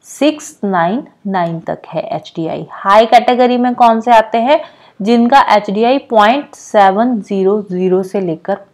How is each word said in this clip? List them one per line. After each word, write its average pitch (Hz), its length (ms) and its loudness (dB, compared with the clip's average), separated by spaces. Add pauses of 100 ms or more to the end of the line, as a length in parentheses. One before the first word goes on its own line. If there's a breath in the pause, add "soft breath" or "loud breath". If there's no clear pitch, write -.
सिक्स - 600 -6
नाइन 196 440 -4 (200)
नाइन 170 320 -6
तक 165 280 -10
है 160 140 -8
एचडीआई। 160 720 -10
हाई 214 340 2
कैटेगरी 247 520 2
में 247 180 -2
कौन 226 260 2
से 247 100 0
आते 226 260 2
हैं? 277 240 0 (400 loud breath)
जिनका 240 480 2
एचडीआई 214 480 0
पॉइंट 240 580 0
सेवन 208 680 0
ज़ीरो 196 400 -2
ज़ीरो 185 420 -2
से 190 180 -6
लेकर 180 360 -6 (160)